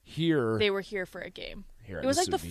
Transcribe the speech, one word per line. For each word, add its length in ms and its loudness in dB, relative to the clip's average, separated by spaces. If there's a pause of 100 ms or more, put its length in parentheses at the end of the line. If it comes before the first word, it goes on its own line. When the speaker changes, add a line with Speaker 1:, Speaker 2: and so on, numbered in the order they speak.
Speaker 1:
Here. 540 2
Speaker 2:
they 140 4
were 100 0
here 240 -6
for 160 -14
a 80 -10
game. 360 -12 (180)
Speaker 1:
Here 140 -10
Speaker 2:
It 40 -6
Speaker 1:
at 40 0
Speaker 2:
was, 120 4
Speaker 1:
the 60 4
Speaker 2:
like, 80 -2
the 80 0
Speaker 1:
Suzy. 120 -8